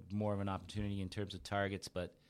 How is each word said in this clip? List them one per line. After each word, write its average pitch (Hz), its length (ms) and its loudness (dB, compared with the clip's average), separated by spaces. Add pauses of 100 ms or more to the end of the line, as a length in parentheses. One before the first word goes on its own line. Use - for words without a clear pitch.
(120)
more 104 220 4
of 98 80 2
an 98 80 2
opportunity 98 500 0
in 95 80 0
terms 95 260 -2
of 92 80 -6
targets, 98 460 0
but, 90 260 -2 (160)